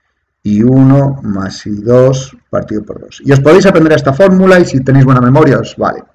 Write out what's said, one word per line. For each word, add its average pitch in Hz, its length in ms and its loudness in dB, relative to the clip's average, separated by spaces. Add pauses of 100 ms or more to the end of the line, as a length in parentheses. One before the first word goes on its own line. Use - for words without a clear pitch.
(440)
y 104 200 -2
uno 135 600 2
más 95 420 -10
Y 104 160 -10
dos 127 540 0 (140)
partido 107 340 -8
por - 160 -16
dos. - 240 -20
Y 135 80 -2
os 139 80 2
podéis 160 260 2
aprender 160 280 2
esta 143 180 -2
fórmula 185 480 2
y 175 60 2
si 131 160 -4
tenéis 135 240 2
buena 127 160 0
memoria, 131 380 2
os - 180 -12
vale. - 260 -6 (120)